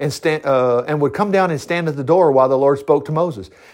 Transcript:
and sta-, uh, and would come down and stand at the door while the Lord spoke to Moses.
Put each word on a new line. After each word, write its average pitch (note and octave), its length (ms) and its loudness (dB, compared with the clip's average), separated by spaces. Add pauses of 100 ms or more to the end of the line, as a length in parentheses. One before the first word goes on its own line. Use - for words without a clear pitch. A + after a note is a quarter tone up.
and C#3+ 100 -2
sta-, D#3 340 -4
uh, B2+ 440 2
and D3+ 140 -2
would C#3+ 100 0
come G3+ 180 -2
down F#3+ 200 2
and D3+ 100 -4
stand E3+ 280 -4
at D3 80 -6
the C#3 80 -8
door D#3+ 280 2
while C3 160 4
the C3+ 80 2
Lord C#3 220 2
spoke D3 260 0
to D3+ 80 -6
Moses. D#3 380 -4 (240)